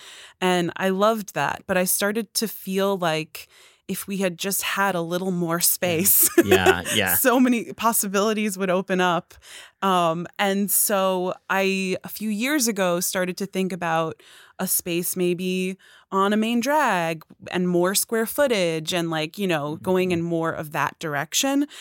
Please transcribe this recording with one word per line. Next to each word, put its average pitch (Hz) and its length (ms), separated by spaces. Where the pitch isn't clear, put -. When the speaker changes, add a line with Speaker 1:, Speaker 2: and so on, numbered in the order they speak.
Speaker 1:
And 180 340
I 190 140
loved 208 460
that. - 320
But 190 100
I 185 80
started 208 480
to 214 160
feel 190 480
like 160 500
if - 200
we 196 100
had 180 200
just 196 260
had 196 300
a 170 80
little 180 300
more 175 300
space, - 680
Speaker 2:
Yeah, 92 400
yeah. 92 220
Speaker 1:
<laughs> - 0
so 254 240
many 247 320
possibilities 214 840
would 185 120
open 185 300
up. 180 340
Um, 175 460
and 196 320
so 190 640
I, 190 540
a 185 60
few 214 200
years 240 380
ago, 185 320
started 185 380
to 196 80
think 190 260
about 165 500
a 185 80
space 175 480
maybe 185 600
on 196 220
a 208 40
main 226 220
drag 214 640
and 180 180
more 175 240
square 226 320
footage 185 680
and, 170 180
like, 160 280
you 196 100
know, 151 300
going 185 340
in 170 80
Speaker 2:
Mm-hmm. 170 80
Speaker 1:
more 165 240
of 151 200
that 147 280
direction. 269 680